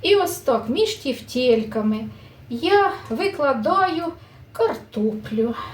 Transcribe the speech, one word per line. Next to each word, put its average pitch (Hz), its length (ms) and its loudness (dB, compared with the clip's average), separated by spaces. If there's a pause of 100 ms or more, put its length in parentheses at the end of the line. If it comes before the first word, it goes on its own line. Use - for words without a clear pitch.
І 381 140 4
ось 359 200 2
так 220 340 0
між 415 260 0
тефтельками 220 1080 0 (440)
я 370 420 4 (180)
викладаю 330 960 0 (480)
картоплю. 220 1040 -2 (180)